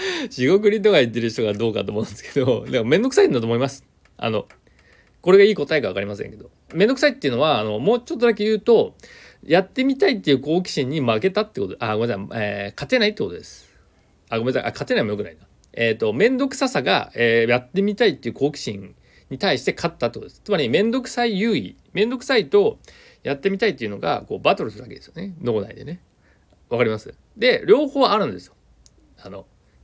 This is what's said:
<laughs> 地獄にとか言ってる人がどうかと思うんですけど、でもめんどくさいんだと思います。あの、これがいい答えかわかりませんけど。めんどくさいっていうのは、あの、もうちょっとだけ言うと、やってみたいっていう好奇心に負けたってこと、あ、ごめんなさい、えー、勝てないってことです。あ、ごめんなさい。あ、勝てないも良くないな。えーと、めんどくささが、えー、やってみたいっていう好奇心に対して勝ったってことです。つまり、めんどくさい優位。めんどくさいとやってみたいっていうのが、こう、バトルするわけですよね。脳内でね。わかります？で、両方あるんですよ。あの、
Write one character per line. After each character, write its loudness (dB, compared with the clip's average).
<laughs> -16
地 0
獄 4
に 0
と 4
か 6
言 4
っ -12
て -4
る 0
人 -4
が 0
ど 0
う -4
か -4
と -8
思 -4
う -2
ん -8
で -12
す -16
け 0
ど、 2
で -2
も -2
め 4
ん 4
ど 0
く -6
さ 6
い 6
ん 0
だ 0
と -2
思 0
い 0
ま 0
す。 -12
あ -4
の、 -4
こ 2
れ 10
が 10
い 6
い 0
答 -2
え 0
か -2
わ -4
か -4
り -4
ま -8
せ -10
ん -16
け -20
ど。 -20
め 2
ん 6
ど 2
く -6
さ 4
い 4
っ -6
て -4
い 0
う -2
の 0
は、 2
あ -2
の、 -2
も 2
う 0
ち -10
ょ -6
っ -6
と 2
だ 4
け -4
言 0
う 0
と、 4
や 4
っ -2
て -2
み 0
た 4
い 0
っ -8
て 2
い 6
う 0
好 0
奇 -6
心 -2
に -2
負 2
け 0
た 0
っ -4
て -8
こ -4
と、 -10
あ、 -2
ご 0
め -2
ん -2
な -2
さ -6
い、 -10
え -4
ー、 -16
勝 -10
て 2
な 2
い 2
っ -6
て -6
こ -6
と -12
で -14
す。 -20
あ、 -2
ご -2
め 0
ん 0
な -2
さ -4
い。 -4
あ、 -10
勝 -8
て 0
な 2
い 0
も -4
良 -4
く -4
な -12
い -20
な。 -20
え 2
ー 0
と、 0
め 4
ん -2
ど 0
く -6
さ 0
さ -2
が、 0
え 2
ー、 0
や 4
っ -6
て -2
み 0
た 2
い 4
っ 0
て -8
い -8
う -10
好 0
奇 -12
心 -10
に -10
対 0
し -6
て -2
勝 -4
っ -20
た -2
っ -2
て -14
こ -14
と -18
で -20
す。 -20
つ -4
ま 2
り、 0
め 4
ん 2
ど -2
く -10
さ -2
い -2
優 0
位。 -8
め 0
ん -2
ど -6
く -10
さ 0
い -2
と 4
や -4
っ -8
て -2
み -4
た 0
い 0
っ -4
て -12
い -4
う -6
の -10
が、 -2
こ -8
う、 -8
バ 2
ト -6
ル -6
す -16
る -18
わ -18
け -16
で -20
す -20
よ -20
ね。 -12
脳 -2
内 -12
で -16
ね。 -12
わ -4
か 4
り 2
ま -2
す？ -18
で、 2
両 6
方 2
あ 2
る 0
ん -4
で -10
す -20
よ。 -20
あ -18
の、 -16